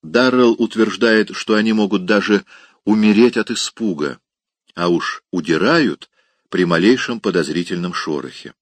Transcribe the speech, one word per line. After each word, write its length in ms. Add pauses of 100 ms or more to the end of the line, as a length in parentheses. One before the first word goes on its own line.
Даррелл 500
утверждает, 800
что 200
они 180
могут 320
даже 400 (380)
умереть 540
от 120
испуга, 720 (560)
а 140
уж 420
удирают 760 (400)
при 160
малейшем 540
подозрительном 720
шорохе. 680